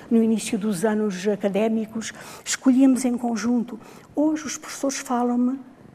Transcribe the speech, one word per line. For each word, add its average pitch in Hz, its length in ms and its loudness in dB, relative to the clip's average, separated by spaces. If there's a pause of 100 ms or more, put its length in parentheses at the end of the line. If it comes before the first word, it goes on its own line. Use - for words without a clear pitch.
no 226 140 4
início 220 340 0
dos 190 260 -2
anos 214 440 -2
académicos, 214 840 -2 (320)
escolhíamos 262 600 4
em 247 100 0
conjunto. 233 640 -2 (360)
Hoje 302 320 0
os 233 100 -8
professores - 400 -6
falam-me 247 600 0 (360)